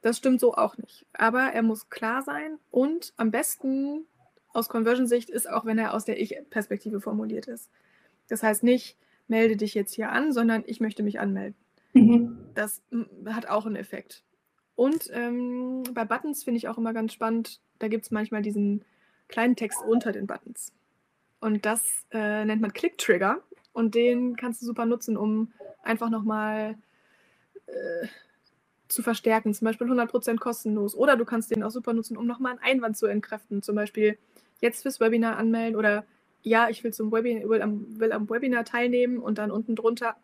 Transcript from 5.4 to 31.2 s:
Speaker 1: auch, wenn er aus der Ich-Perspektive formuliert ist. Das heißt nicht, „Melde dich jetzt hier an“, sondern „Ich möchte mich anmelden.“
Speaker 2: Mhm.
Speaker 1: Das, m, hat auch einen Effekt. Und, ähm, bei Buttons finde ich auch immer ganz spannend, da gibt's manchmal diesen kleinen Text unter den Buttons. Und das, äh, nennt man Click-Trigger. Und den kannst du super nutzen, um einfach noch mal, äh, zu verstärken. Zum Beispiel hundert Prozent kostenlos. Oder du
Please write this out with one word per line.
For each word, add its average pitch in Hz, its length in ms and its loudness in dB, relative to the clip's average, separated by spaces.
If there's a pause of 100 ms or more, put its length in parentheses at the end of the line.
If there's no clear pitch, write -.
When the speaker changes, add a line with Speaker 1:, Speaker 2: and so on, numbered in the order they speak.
Speaker 1:
auch, 226 160 -2
wenn 220 120 0
er 220 160 0
aus 214 120 -4
der - 140 -4
Ich-Perspektive 208 840 -6
formuliert 214 460 -6
ist. 233 220 -14 (580)
Das 226 160 -4
heißt 214 200 2
nicht, 247 340 2 (300)
„Melde 220 300 4
dich 202 160 -2
jetzt 202 200 -2
hier 220 180 -4
an“, 285 220 0
sondern 226 340 2
„Ich 226 140 -8
möchte 214 220 -2
mich 208 160 -2
anmelden.“ 196 360 -4 (380)
Speaker 2:
Mhm. 233 600 8
Speaker 1:
Das, 214 280 -4 (100)
m, 233 160 -4 (200)
hat 220 200 -6
auch 208 180 0
einen 214 100 -4
Effekt. - 480 -12 (520)
Und, 285 380 2
ähm, 247 720 -4 (100)
bei 233 120 -2
Buttons 269 380 -4
finde 233 140 -2
ich 226 100 -6
auch 226 100 -8
immer 226 160 -2
ganz 220 200 -4
spannend, 226 480 -4 (180)
da 226 80 -4
gibt's 214 240 -4
manchmal 220 300 -2
diesen 202 420 -2 (440)
kleinen 240 280 2
Text - 280 -6
unter 233 280 2
den 202 160 -6
Buttons. - 460 -12 (680)
Und 214 260 -2
das, - 460 -2
äh, 214 340 -2
nennt 220 160 0
man 208 120 -2
Click-Trigger. 214 680 2 (320)
Und 226 220 0
den 240 400 4
kannst 240 260 -8
du 240 40 -12
super 233 200 -4
nutzen, 233 320 0
um 214 360 0 (300)
einfach 226 260 -2
noch 220 140 -2
mal, 214 540 -4 (880)
äh, 170 400 -6 (800)
zu - 160 -4
verstärken. 220 500 0
Zum 220 120 -4
Beispiel 220 240 -2
hundert 240 220 0
Prozent 233 300 0
kostenlos. 214 540 -2
Oder 277 220 6
du 233 80 0